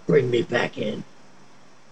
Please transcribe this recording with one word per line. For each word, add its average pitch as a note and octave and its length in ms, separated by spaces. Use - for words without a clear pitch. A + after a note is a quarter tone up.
bring C3 240
me A#2+ 120
back - 360
in. G#2+ 260